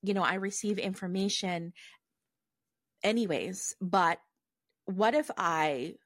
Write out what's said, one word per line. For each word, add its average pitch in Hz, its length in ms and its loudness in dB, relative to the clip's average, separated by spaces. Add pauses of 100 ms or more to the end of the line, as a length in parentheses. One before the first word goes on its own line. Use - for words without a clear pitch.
you 202 100 0
know, 196 120 2
I 147 100 4
receive 196 440 -2
information 185 920 -2 (1300)
anyways. 190 760 -2
But 175 380 2 (680)
what 208 280 2
if 302 220 2
I 156 580 0 (120)